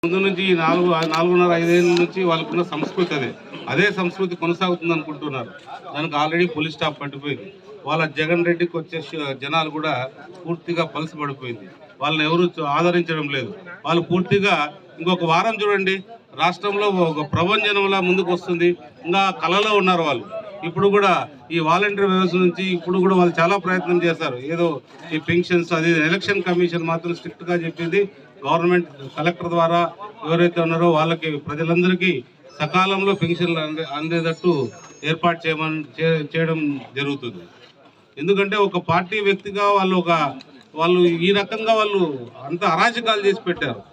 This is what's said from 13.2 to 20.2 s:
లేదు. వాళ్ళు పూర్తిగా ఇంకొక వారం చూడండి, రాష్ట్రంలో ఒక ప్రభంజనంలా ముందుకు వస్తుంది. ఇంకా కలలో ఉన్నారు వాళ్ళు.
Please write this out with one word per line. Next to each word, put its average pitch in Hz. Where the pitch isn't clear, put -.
లేదు. 123
వాళ్ళు 165
పూర్తిగా 180
ఇంకొక 170
వారం 185
చూడండి, 190
రాష్ట్రంలో 202
ఒక 156
ప్రభంజనంలా 196
ముందుకు 180
వస్తుంది. 175
ఇంకా 196
కలలో 202
ఉన్నారు 185
వాళ్ళు. 131